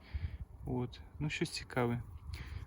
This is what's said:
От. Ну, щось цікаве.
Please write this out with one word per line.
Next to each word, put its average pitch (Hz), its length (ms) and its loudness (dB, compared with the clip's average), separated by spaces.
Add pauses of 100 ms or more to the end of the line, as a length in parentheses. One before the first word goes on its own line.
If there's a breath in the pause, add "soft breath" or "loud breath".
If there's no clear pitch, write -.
(640 loud breath)
От. 123 340 2 (200)
Ну, 151 100 4
щось 160 200 2
цікаве. 123 520 4 (640 loud breath)